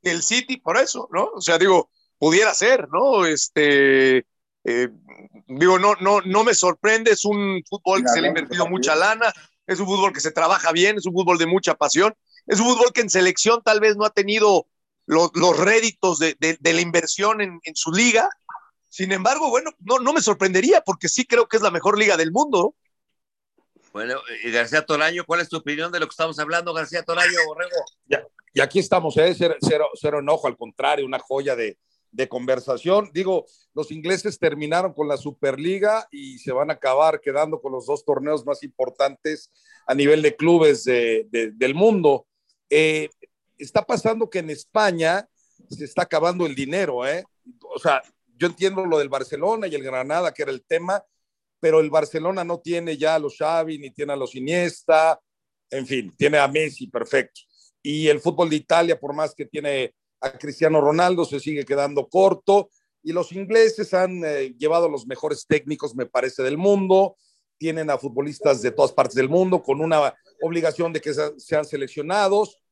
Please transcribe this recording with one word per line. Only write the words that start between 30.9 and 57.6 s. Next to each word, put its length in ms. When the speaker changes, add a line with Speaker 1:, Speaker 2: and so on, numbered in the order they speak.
Speaker 3:
una 120
joya 360
de, 240
de 180
conversación. 840
Digo, 340
los 160
ingleses 480
terminaron 540
con 160
la 80
Superliga 960
y 280
se 140
van 180
a 40
acabar 460
quedando 400
con 120
los 140
dos 180
torneos 420
más 160
importantes 920
a 80
nivel 280
de 120
clubes 500
de, 460
de, 220
del 220
mundo. 520
Eh, 400
está 260
pasando 460
que 80
en 120
España 800
se 160
está 180
acabando 440
el 80
dinero, 520
¿eh? 180
O 40
sea, 240
yo 100
entiendo 400
lo 120
del 100
Barcelona 580
y 80
el 80
Granada, 500
que 100
era 100
el 120
tema, 400
pero 200
el 100
Barcelona 520
no 180
tiene 360
ya 200
a 20
los 180
Xavi, 420
ni 120
tiene 240
a 20
los 180
Iniesta, 840
en 180
fin, 300
tiene 220
a 100
Messi, 380
perfecto. 560